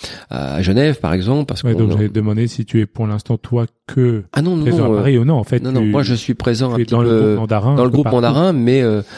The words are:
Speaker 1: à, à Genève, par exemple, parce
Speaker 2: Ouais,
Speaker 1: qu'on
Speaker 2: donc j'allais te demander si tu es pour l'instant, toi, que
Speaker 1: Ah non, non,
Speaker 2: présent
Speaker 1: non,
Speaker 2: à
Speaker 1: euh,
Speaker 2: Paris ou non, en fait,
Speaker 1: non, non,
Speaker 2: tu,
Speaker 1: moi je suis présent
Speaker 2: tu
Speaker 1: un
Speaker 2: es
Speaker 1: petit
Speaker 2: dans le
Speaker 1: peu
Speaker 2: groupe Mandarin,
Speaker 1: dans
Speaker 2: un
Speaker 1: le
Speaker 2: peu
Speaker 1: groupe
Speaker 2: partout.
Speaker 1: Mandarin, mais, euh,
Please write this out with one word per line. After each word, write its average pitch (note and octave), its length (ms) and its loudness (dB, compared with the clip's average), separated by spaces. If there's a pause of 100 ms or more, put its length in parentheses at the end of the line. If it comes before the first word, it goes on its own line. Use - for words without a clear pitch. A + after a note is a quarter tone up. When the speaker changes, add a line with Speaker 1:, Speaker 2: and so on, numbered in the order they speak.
(300)
Speaker 1:
à, C2+ 240 -6
à D#2+ 80 -2
Genève, B2 400 0
par D#2+ 120 -2
exemple, B2+ 340 -2
parce - 160 -8
Speaker 2:
Ouais, A#2+ 100 0
Speaker 1:
qu'on - 60 0
Speaker 2:
donc A2 140 2
j'allais G#2 140 0
te G#2 60 -6
demander G#2+ 340 -2
si A2+ 180 -6
tu A#2 140 0
es G#2+ 60 2
pour A2 220 -6
l'instant, G#2+ 300 -4
toi, A#2 280 -2 (220)
que A#2+ 440 0
Speaker 1:
Ah - 120 -2
non, F3+ 120 0
non, D#3+ 60 -2
Speaker 2:
présent D#3 240 2
Speaker 1:
non, A2+ 80 2
Speaker 2:
à - 0 -
Speaker 1:
euh, G#2 60 2
Speaker 2:
Paris C3 180 2
ou A#2 80 2
non, D#3 80 2
en A#2+ 100 0
fait, B2 180 -2
Speaker 1:
non, B2+ 100 -6
non, B2 100 0
Speaker 2:
tu, G#2+ 60 2
Speaker 1:
moi C3+ 160 0
je B2+ 100 0
suis A#2 220 -2
présent B2 340 -2
Speaker 2:
tu A#2+ 60 -4
Speaker 1:
un - 20 0
Speaker 2:
es A#2+ 80 0
Speaker 1:
petit A2+ 60 -8
Speaker 2:
dans A#2 100 2
le A#2 80 2
Speaker 1:
peu A2 160 4
Speaker 2:
groupe G#2+ 140 2
Mandarin, A2 360 0
Speaker 1:
dans B2 60 2
Speaker 2:
un B2 40 4
Speaker 1:
le B2+ 40 2
Speaker 2:
peu A#2+ 40 0
Speaker 1:
groupe C#3 120 2
Speaker 2:
partout. B2+ 120 2
Speaker 1:
Mandarin, C#3 360 2
mais, B2+ 300 2
euh, G#2+ 180 0 (160)